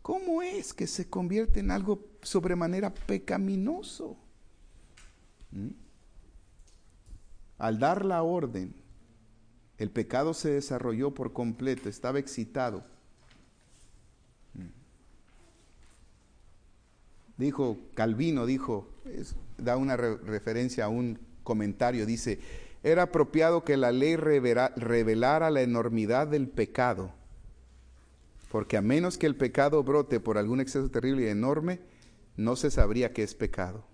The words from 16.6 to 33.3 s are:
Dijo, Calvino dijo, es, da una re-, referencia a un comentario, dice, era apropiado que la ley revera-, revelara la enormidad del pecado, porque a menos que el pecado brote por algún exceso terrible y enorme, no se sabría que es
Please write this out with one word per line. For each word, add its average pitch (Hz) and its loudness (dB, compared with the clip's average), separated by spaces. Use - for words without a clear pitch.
Dijo, 135 0
Calvino 120 0
dijo, 123 -2
es, - -8
da 123 0
una 135 0
re-, 117 0
referencia 113 -2
a 104 0
un 117 -2
comentario, 110 0
dice, 113 -2
era 170 6
apropiado 160 4
que 143 2
la 123 4
ley 143 4
revera-, 131 4
revelara 117 4
la 143 4
enormidad 120 2
del 143 0
pecado, 110 0
porque 107 0
a 98 2
menos 160 2
que 165 0
el 143 2
pecado 139 2
brote 135 2
por 107 0
algún 113 0
exceso 131 -2
terrible 127 0
y 110 0
enorme, 147 0
no 117 0
se 143 0
sabría 110 4
que 110 -2
es - -4